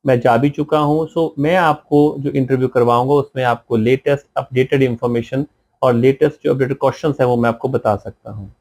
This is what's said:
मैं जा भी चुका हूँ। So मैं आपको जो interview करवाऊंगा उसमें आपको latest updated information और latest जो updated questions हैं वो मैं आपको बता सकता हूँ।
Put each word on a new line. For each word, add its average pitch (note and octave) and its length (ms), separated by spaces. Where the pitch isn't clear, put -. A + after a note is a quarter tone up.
मैं B2+ 140
जा A#2+ 180
भी C#3+ 120
चुका D3+ 300
हूँ। D3+ 340
So E3 160
मैं D#3 180
आपको D3 600
जो C#3 100
interview C3 380
करवाऊंगा B2 460
उसमें C#3 300
आपको A#2 320
latest C3+ 500
updated C3 460
information A#2+ 600
और B2+ 120
latest C3+ 500
जो D3+ 100
updated C3+ 240
questions C3+ 420
हैं B2+ 80
वो B2 100
मैं A#2 120
आपको A#2 200
बता A#2 260
सकता - 360
हूँ। G2+ 300